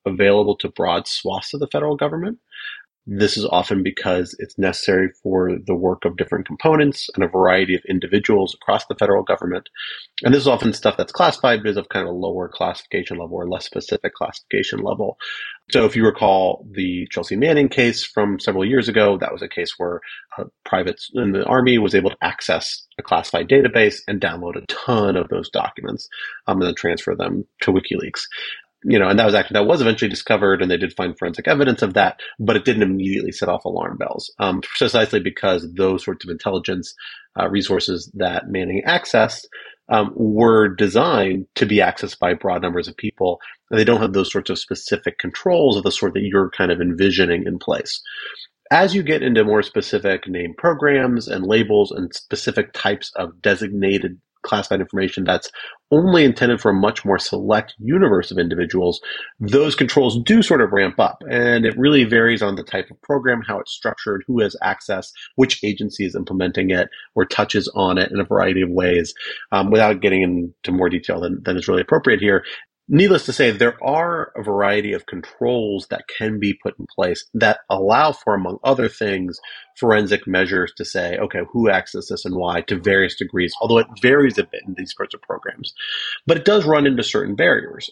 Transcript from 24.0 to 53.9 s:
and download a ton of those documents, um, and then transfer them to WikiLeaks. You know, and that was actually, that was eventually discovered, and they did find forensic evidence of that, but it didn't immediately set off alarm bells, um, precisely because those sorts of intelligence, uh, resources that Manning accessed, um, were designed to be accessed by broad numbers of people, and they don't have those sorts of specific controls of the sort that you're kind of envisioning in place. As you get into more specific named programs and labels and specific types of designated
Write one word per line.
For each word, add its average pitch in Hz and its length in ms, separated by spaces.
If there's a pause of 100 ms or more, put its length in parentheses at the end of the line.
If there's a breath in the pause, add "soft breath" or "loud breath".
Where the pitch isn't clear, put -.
and 101 120
download 87 360
a - 100
ton 104 500
of 90 140
those 90 220
documents, - 580 (380 loud breath)
um, 95 100
and 90 120
then 85 60
transfer 85 400
them 92 300 (160)
to 101 100
WikiLeaks. - 520 (640 loud breath)
You 110 120
know, 95 100
and 101 80
that 113 80
was 104 80
actually, 104 220
that 101 100
was 165 160
eventually 113 280
discovered, 98 520
and 90 80
they 90 80
did 90 160
find 90 240
forensic 85 300
evidence 139 340
of 95 140
that, 95 240 (180 loud breath)
but 113 180
it - 100
didn't 110 180
immediately 95 480
set - 180
off 90 160
alarm 87 320
bells, - 400
um, 92 240
precisely 113 580
because 90 540
those 95 320
sorts 92 180
of 92 60
intelligence, 92 640 (460 loud breath)
uh, 90 100
resources 92 640
that 90 340
Manning 92 400
accessed, 120 580 (440 loud breath)
um, 104 260
were 110 520
designed 101 880
to 127 100
be 107 120
accessed 92 420
by 90 160
broad 90 260
numbers 87 260
of 82 80
people, 90 440 (320 loud breath)
and 110 80
they 110 40
don't 110 180
have 98 120
those 95 180
sorts 95 200
of 92 80
specific - 580
controls 147 600
of 95 60
the 95 80
sort 95 220
that 98 80
you're 98 300
kind 90 200
of 87 80
envisioning 90 680
in 90 100
place. - 420 (680 loud breath)
As 175 240
you 196 80
get 147 220
into 117 200
more 104 200
specific 101 640
named 87 300
programs 139 720
and 92 160
labels 104 480
and 90 220
specific - 600
types - 420
of 87 260
designated 98 800 (220)